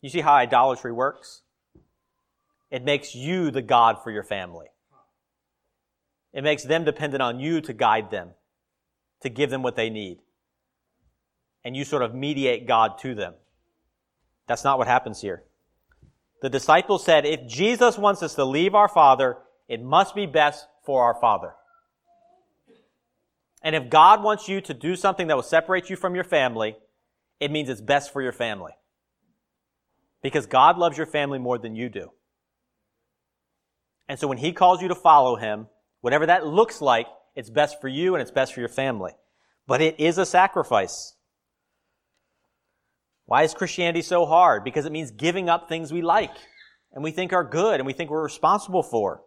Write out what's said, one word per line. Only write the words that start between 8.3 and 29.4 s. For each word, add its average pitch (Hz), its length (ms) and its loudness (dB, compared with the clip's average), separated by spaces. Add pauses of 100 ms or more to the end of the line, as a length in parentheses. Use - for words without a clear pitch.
to 135 80 -8
give 127 200 -2
them 131 140 -6
what 123 120 -2
they 113 140 -2
need. 101 320 -12 (1400)
And 123 120 -12
you 139 80 -6
sort 135 200 -2
of 113 100 -4
mediate 131 540 -4
God 113 320 2
to 127 160 -10
them. 90 180 -10 (1120)
That's - 180 -4
not 139 140 2
what 120 100 0
happens 120 340 0
here. 92 240 -10 (960)
The 135 80 -6
disciples 160 540 2
said, 151 220 4
"If 143 220 -6
Jesus 220 500 0
wants 202 240 0
us 160 140 -8
to 143 100 0
leave 165 300 0
our 208 120 6
father, 135 560 4 (240)
it 117 140 -8
must 160 320 2
be 202 140 -6
best 147 400 0 (160)
for 131 200 0
our 120 120 2
father." 98 380 0 (2000)
And 156 140 -2
if 127 140 -6
God 180 340 8
wants 208 240 -2
you 196 140 -6
to 160 120 -12
do 143 220 -6
something 185 320 -2
that 156 80 0
will 127 80 -4
separate 175 460 -2
you 185 80 -8
from 180 180 -6
your 180 80 -4
family, 117 540 -2 (640)
it 143 100 -4
means 151 160 -4
it's 117 140 -8
best 139 320 -2
for 139 80 -6
your 127 100 -6
family. 104 420 -8 (1500)